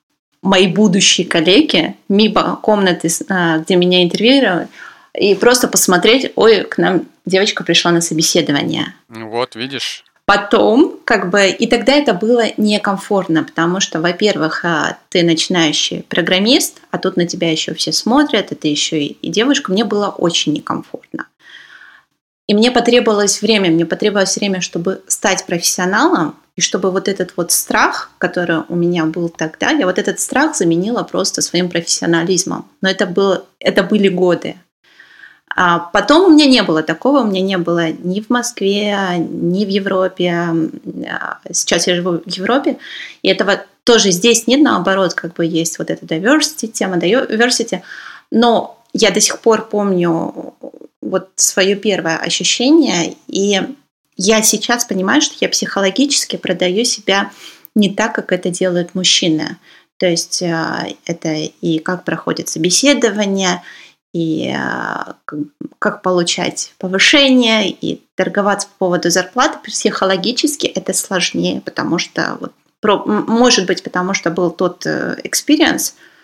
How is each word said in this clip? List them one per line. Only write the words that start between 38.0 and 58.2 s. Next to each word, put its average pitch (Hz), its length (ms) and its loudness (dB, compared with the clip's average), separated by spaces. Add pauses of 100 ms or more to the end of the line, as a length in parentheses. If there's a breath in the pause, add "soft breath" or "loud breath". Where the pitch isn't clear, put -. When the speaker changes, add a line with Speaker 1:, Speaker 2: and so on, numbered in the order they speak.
Speaker 1:
в 214 100 -12
Москве, 208 640 0 (220)
ни 175 460 -2
в 190 40 -6
Европе. 190 640 0 (800)
А - 280 -8 (140)
сейчас 175 340 -2
я 180 100 2
живу 175 280 -2
в - 40 -18
Европе, 233 500 -2 (440 loud breath)
и - 60 0
этого 190 340 0 (220)
тоже 220 260 6
здесь 226 360 2
нет, 262 140 4
наоборот, 190 540 2
как - 200 -8
бы 170 120 -2
есть 165 320 -2
вот 165 120 -6
эта 165 160 -8
diversity, 233 600 -2
тема 190 280 -4
diversity. 226 840 0 (500 loud breath)
Но 226 480 2 (140)
я 208 180 2
до 208 100 0
сих - 200 -2
пор 220 280 2
помню 180 840 -2 (460)
вот 190 360 -4
своё 196 400 0
первое 175 420 -2
ощущение, 220 1000 0 (100)
и 196 340 0 (560)
я 208 260 2
сейчас 220 420 0
понимаю, 190 380 0
что - 180 -4
я - 80 0
психологически 196 880 -2
продаю 180 480 -2
себя 202 460 -2 (440 loud breath)
не 208 200 4
так, 226 200 -2
как - 180 -4